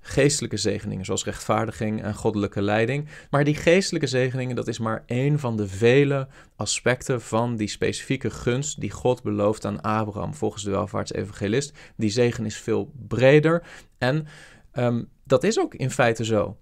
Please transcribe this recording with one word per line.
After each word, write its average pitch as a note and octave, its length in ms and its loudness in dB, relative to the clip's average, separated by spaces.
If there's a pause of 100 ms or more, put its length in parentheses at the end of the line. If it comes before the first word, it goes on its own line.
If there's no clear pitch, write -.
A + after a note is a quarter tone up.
Geestelijke C3+ 540 0
zegeningen, G#2 480 -4
zoals G2 200 -4
rechtvaardiging A2 800 -2
en G2+ 120 -4
goddelijke G#2 460 -2
leiding. A#2 460 0 (220)
Maar C#3+ 140 2
die D3 120 2
geestelijke E3+ 520 2
zegeningen, B2+ 480 -2
dat - 120 -4
is A#2 120 -6
maar A2 260 -4
één C#3+ 340 2
van A#2+ 180 -2
de G#2 100 -2
vele C3 600 4 (280)
aspecten B2 680 -2
van A#2 340 -2
die G#2 120 -2
specifieke A2 640 -2
gunst B2+ 500 -2
die G2+ 120 -6
God - 320 0
belooft G#2 420 0
aan G2+ 160 -4
Abraham, G#2 520 -2
volgens G#2 300 -4
de G2+ 60 -4
welvaartsevangelist. G2+ 1040 -2 (220)
Die A2 140 0
zegen A#2+ 360 0
is G#2+ 120 -6
veel G#2 340 -2 (160)
breder. D3 560 6 (340)
En, D3+ 300 0 (440)
ehm, A#2+ 320 0 (200)
dat C3 200 4
is A3+ 160 2
ook - 160 -2
in B2+ 160 -4
feite A#2 340 2
zo. G#2 360 0